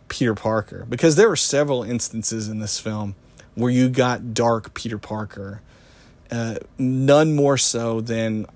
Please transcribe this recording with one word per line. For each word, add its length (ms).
Peter 260
Parker. 540
Because 280
there 120
were 80
several 460
instances 680
in 100
this 200
film 360
where 160
you 180
got 460
dark 400
Peter 240
Parker. 640
Uh, 260
none 560
more 240
so 420
than, 560